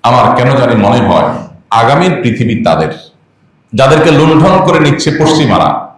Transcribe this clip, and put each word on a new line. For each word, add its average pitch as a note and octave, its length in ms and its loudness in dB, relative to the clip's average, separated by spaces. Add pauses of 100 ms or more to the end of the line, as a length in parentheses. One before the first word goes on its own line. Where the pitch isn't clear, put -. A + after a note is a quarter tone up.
আমার B2 340 2
কেন C3 200 0
জানি - 180 0
মনে A2 240 0
হয় F2+ 400 -2 (320)
আগামীর C3+ 520 0
পৃথিবী A2 420 -2
তাদের, D#2+ 240 -2 (880)
যাদেরকে D3+ 360 2
লুণ্ঠন D#3+ 560 2
করে E3+ 140 0
নিচ্ছে D3 380 0
পশ্চিমারা। D3 800 -2